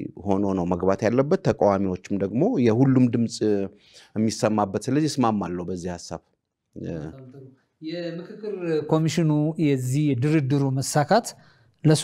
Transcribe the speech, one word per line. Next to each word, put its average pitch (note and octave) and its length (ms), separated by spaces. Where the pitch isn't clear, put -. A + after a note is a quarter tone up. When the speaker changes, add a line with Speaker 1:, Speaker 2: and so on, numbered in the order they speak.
Speaker 1:
ሆኖ G2 320
ነው F#2 140
መግባት F#2 360
ያለበት። C3+ 420
ተቃዋሚዎችም G2 720
ደግሞ G2 240
የሁሉም B2+ 500
ድምፅ A#2 280
የሚሰማበት። G#2 680
ስለዚህ C#3+ 260
እስማማለሁ F#2+ 560
በዚህ F2+ 260
ሐሳብ። F2 300
እ፣ F#2 180
Speaker 2:
በጣም C3 340
ጥሩ። C3 180
የምክክር F3 720
ኮሚሽኑ D#3+ 460
የዚህ C#3 480
የድርድሩ C#3+ 640
መሳካት D3 560
ለሱ D3+ 200